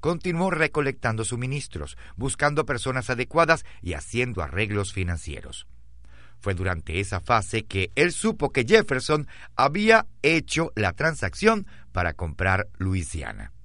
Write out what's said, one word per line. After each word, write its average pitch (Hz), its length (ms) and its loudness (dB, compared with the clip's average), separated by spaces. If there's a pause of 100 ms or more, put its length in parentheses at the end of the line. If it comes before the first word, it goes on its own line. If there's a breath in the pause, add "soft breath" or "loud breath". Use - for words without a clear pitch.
continuó 175 500 0
recolectando 139 720 0
suministros, 123 720 -4 (200 loud breath)
buscando 147 500 2
personas 127 420 -2
adecuadas 151 560 4 (180 loud breath)
y 87 100 -4
haciendo 104 500 -2
arreglos 101 500 -2
financieros. 82 760 -6 (720 soft breath)
Fue 98 140 0
durante 90 440 -2
esa 98 220 -2
fase 113 460 2
que 95 280 -2
él 170 160 4
supo 202 400 0
que 127 140 2
Jefferson 151 640 4 (260 loud breath)
había 208 540 6 (140)
hecho 160 520 2
la 101 180 2
transacción 147 760 0 (240 loud breath)
para 87 220 0
comprar 92 520 0 (120)
Luisiana. 73 760 -4 (120)